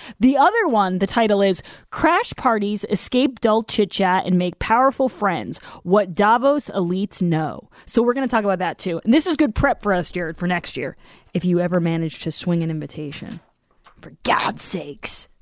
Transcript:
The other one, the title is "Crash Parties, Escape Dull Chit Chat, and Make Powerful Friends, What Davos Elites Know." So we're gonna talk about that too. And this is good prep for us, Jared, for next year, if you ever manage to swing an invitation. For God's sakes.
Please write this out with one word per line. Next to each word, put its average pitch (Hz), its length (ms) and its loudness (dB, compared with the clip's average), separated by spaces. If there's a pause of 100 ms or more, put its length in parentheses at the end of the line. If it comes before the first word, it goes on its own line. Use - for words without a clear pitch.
(200)
The 262 160 4
other 370 320 4
one, 196 300 2
the 185 100 0
title 208 340 2
is 190 200 2 (300)
"Crash 359 440 0
Parties, 208 540 0
Escape 254 500 2
Dull 220 220 4
Chit 208 300 0
Chat, 185 340 2
and 180 120 2
Make 180 220 -2
Powerful 262 480 2
Friends, 170 520 -4 (240)
What 185 320 2
Davos 240 540 2
Elites 185 520 -2
Know." 160 480 -2 (160)
So - 160 0
we're 240 140 2
gonna 269 120 -2
talk 226 160 0
about 196 160 0
that 170 200 -6
too. 170 260 -4
And 220 80 4
this 311 140 4
is 311 100 0
good 277 160 2
prep - 300 0
for 208 100 0
us, 180 160 -2
Jared, 165 260 -8
for 175 120 -4
next 180 280 -4
year, 135 220 -8 (380)
if 175 100 -2
you 175 140 2
ever 175 200 0
manage 165 440 -2
to 160 80 -6
swing 170 320 -2
an 160 80 -4
invitation. 151 680 -12 (600)
For - 120 -20 (100)
God's - 400 -2
sakes. - 640 -8 (120)